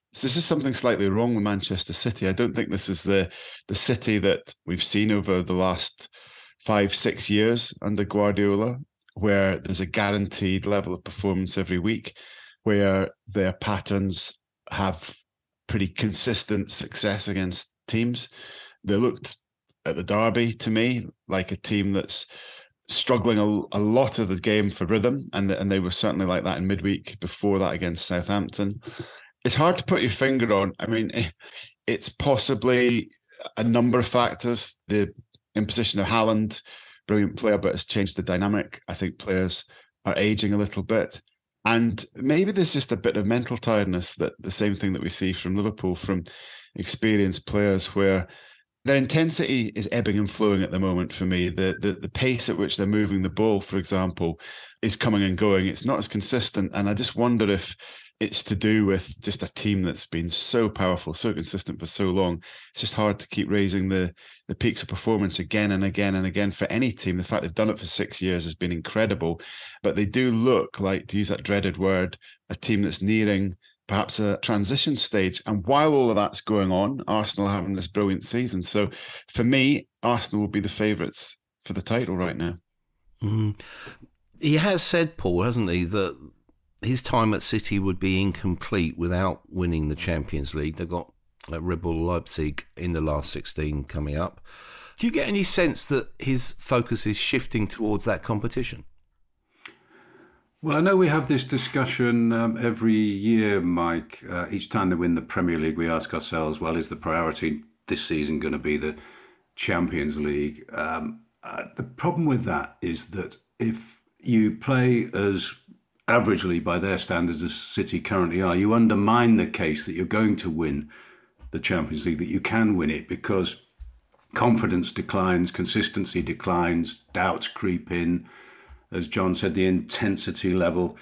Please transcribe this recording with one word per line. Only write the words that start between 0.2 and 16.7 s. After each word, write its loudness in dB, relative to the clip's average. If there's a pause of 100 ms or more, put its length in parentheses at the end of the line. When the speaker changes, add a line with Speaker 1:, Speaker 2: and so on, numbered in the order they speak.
Speaker 1:
this 0
is 2
something 0
slightly 2
wrong 2
with 0
Manchester -2
City. -2
I 2
don't 0
think -2
this -4
is -4
the, 2 (380)
the -6
City 0
that 0 (100)
we've -4
seen 2
over 2
the -2
last -2 (560)
five, 2
six -2
years 2
under -2
Guardiola, 2 (360)
where 2
there's -6
a -4
guaranteed 0
level 0
of -10
performance -2
every 0
week, -4 (460)
where 2 (160)
their 0
patterns -2 (320)
have -4 (520)
pretty 0
consistent -2